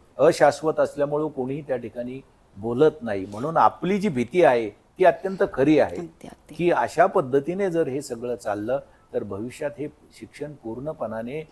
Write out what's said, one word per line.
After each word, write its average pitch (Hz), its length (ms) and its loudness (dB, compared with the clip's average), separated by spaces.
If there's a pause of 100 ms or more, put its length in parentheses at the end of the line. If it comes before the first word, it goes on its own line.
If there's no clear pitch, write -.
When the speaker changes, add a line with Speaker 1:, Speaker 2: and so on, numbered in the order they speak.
(180)
Speaker 1:
अशाश्वत 151 600 4
असल्यामुळं 147 500 0
कोणीही 135 320 -6
त्या 139 160 -4
ठिकाणी 123 440 -10 (360)
बोलत 120 340 2 (100)
नाही. 101 240 -4
म्हणून 123 320 -6
आपली 175 420 2
जी 196 100 -2
भीती 143 340 0
आहे 120 260 4
ती - 360 -2
अत्यंत 185 380 2 (100)
खरी 143 260 4
आहे 92 180 0
Speaker 2:
अगदी, - 300 -12
अगदी. - 260 -20
Speaker 1:
की 175 180 0
अशा 139 340 2
पद्धतीने 170 640 0
जर 165 180 0
हे 135 140 -6
सगळं 120 340 -8
चाललं 110 440 -4 (340)
तर 120 100 -4
भविष्यात 117 560 -8
हे 151 80 -8 (320)
शिक्षण 143 340 -14
पूर्णपणाने 123 1000 -10